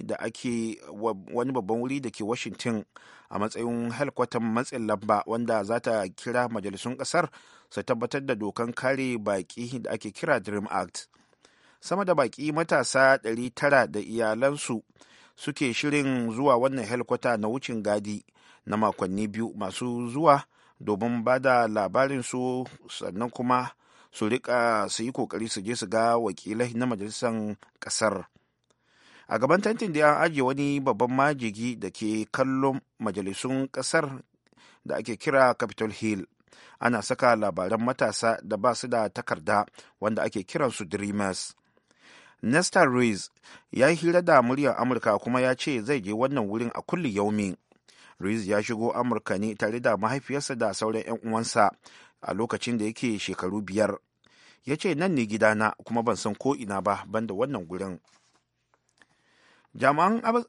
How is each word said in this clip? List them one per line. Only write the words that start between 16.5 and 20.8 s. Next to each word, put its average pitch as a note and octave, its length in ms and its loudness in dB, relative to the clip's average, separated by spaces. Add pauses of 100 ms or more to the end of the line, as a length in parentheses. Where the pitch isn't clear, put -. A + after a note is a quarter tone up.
wannan C3 280 2
helkwata A#2+ 520 0
na G#2+ 120 -2
wucin A#2+ 340 -4
gadi G#2 420 -2 (400)
na G#2+ 120 0
makonni G2+ 500 0
biyu A2 300 -4
masu A#2+ 520 -6
zuwa C#3+ 360 4 (340)
domin A2 440 -2